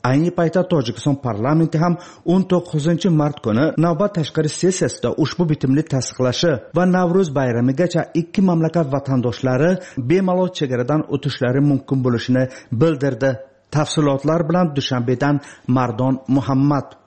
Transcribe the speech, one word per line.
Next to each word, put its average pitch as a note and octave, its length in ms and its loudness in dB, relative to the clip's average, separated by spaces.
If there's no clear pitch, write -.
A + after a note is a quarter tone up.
Ayni D#3+ 280 2
paytda E3+ 300 0
Tojikiston C3+ 520 0
parlamenti C#3+ 600 0
ham F3 100 2
o'n F#3+ 180 2
to'qqizinchi E3+ 580 0
mart D3 240 -2
kuni A#2 200 2
navbat F3 320 0
tashqari D#3 320 -2
sessiyasida E3 600 -2
ushbu - 280 -2
bitimni C#3+ 320 0
tasdiqlashi B2+ 580 0
va F3 80 2
Navro'z F3+ 340 2
bayramigacha C3+ 600 0
ikki E3+ 280 -2
mamlakat D#3+ 440 0
vatandoshlari C3 800 0
bemalol F#3 480 2
chegaradan B2+ 440 -2
o'tishlari B2+ 460 0
mumkin C3+ 340 0
bo'lishini B2 380 2
bildirdi. C3+ 600 0
Tafsilotlar D3+ 760 0
bilan F3+ 160 2
Dushanbedan C3 600 0
Mardon B2+ 480 0
Muhammad. C3+ 600 0